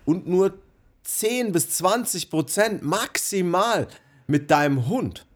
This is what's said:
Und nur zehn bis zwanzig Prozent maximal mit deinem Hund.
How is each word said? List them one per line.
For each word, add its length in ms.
Und 220
nur 320
zehn 500
bis 180
zwanzig 580
Prozent 540
maximal 1040
mit 240
deinem 360
Hund. 380